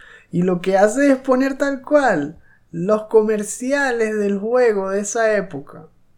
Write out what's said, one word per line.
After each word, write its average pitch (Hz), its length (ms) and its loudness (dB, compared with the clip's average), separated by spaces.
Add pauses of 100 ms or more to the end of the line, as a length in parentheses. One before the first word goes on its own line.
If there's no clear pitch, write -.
(320)
Y 170 120 0
lo 180 180 0
que 190 160 2
hace 247 340 4
es 262 60 2
poner 262 400 0
tal 277 240 -4
cual 190 560 0 (340)
los 202 320 -2
comerciales 220 1120 0
del 202 200 0
juego 214 520 0
de 196 100 -2
esa 220 360 0
época. 160 520 -8 (300)